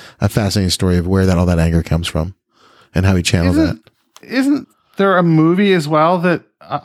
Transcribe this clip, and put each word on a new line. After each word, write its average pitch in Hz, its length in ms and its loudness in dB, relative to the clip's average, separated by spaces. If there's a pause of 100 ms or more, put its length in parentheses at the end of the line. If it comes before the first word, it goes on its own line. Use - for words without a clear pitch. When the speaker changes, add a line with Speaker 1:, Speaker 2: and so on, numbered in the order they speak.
(200)
Speaker 1:
a 101 100 0
fascinating 101 400 -2
story 90 280 0
of 87 100 -2
where 95 180 2
that, 90 120 2
all 90 80 2
that 87 140 0
anger 82 240 0
comes 82 240 -4
from 82 280 -6 (580)
and 92 120 0
how 95 100 2
he 87 80 0
channeled 90 340 0
Speaker 2:
Isn't, - 280 -2 (360)
Speaker 1:
that. - 60 -20
Speaker 2:
isn't 269 400 -2 (300)
there 196 200 2
a 180 60 2
movie 170 500 2
as 160 140 -2
well 160 320 0
that, 170 240 -2 (180)
uh, 107 240 -10